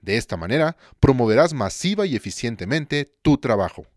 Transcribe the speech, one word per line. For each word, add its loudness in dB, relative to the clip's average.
De -2
esta -4
manera, -2
promoverás 4
masiva -2
y -2
eficientemente -6
tu 4
trabajo. -2